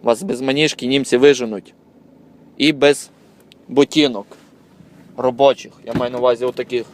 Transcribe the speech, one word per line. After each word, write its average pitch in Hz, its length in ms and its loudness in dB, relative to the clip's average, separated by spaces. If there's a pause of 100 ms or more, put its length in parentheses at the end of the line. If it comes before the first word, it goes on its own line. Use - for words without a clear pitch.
Вас 110 200 0
без 123 180 -6
маніжки 135 460 -2
німці 131 300 0
виженуть. 123 580 2 (800)
І 147 160 2
без 143 380 2 (580)
ботинок 135 580 0 (880)
робочих, 127 560 0 (120)
я 113 100 -12
маю 123 180 -4
на 127 60 -8
увазі 123 260 0
отаких. 120 500 -6